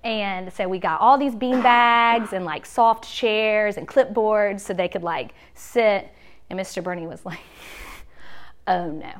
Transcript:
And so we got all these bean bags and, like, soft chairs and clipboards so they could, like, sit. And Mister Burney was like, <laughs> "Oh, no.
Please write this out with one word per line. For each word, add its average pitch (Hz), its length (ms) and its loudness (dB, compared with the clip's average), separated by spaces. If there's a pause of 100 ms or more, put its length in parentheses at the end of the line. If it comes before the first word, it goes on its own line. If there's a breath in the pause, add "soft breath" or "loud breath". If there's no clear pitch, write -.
And 196 500 -6
so 196 140 -4
we 185 120 -2
got 165 220 0
all 262 180 8
these 269 160 0
bean 254 280 0
bags 233 680 4
and, 185 120 -6
like, 156 220 -8
soft 226 420 2
chairs 214 680 0
and - 100 -8
clipboards 214 760 2
so - 120 -8
they 180 160 0
could, 180 140 -6
like, 160 320 -6 (200 soft breath)
sit. 214 540 0 (400 soft breath)
And 180 80 -8
Mister 190 260 -8
Burney 175 240 -6
was 165 180 -14
like, 165 160 -12
<laughs> - 1300 -16
"Oh, 175 240 -2
no. 151 300 -12